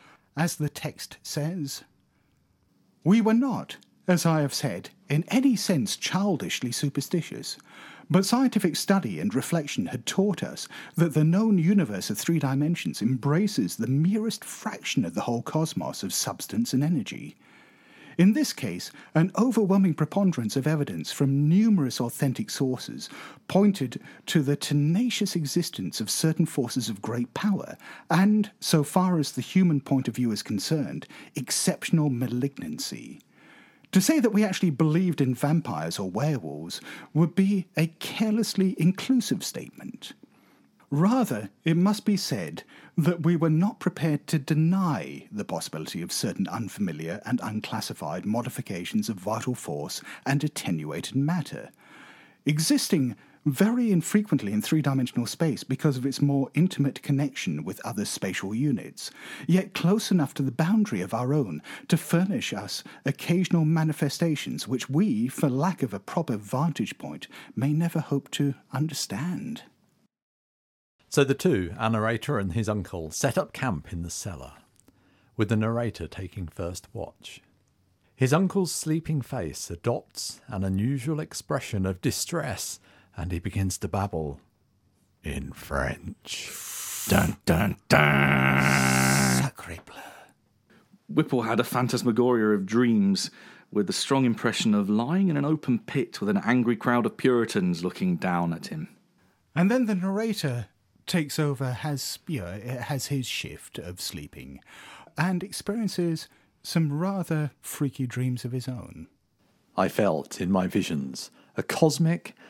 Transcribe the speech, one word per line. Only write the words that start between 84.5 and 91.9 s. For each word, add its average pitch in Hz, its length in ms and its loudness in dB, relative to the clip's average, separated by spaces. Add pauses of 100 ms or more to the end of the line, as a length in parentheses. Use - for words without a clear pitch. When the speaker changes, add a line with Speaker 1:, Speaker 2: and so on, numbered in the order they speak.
Speaker 2:
in 69 300 -8
French. - 960 -6 (580)
Speaker 3:
Dun, 98 280 4 (100)
dun, 107 300 2 (120)
dun! 67 1500 4
Speaker 1:
Sacre - 340 -6 (100)
bleu. - 100 -20 (1120)
Speaker 3:
Whipple 131 340 0
had 113 180 0
a 107 40 2
phantasmagoria 120 920 2